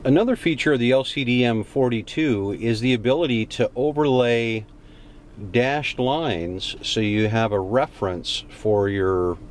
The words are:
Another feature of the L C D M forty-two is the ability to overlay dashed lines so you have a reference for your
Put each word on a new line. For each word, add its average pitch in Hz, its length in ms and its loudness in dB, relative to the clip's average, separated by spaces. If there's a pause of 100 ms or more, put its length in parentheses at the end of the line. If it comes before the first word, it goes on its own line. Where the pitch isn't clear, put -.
Another 208 320 4
feature 156 380 0
of 131 60 2
the 120 120 4
L 131 120 4
C 143 200 -4
D 123 200 2
M 113 200 0
forty-two 117 960 -2
is 113 180 0
the 127 140 2
ability 123 540 0
to - 280 -2
overlay 123 880 2 (880)
dashed 135 460 0
lines 117 840 -2
so - 160 -2
you 107 280 2
have 113 240 0
a 101 80 0
reference 98 880 -4
for 104 400 0
your 92 520 0 (120)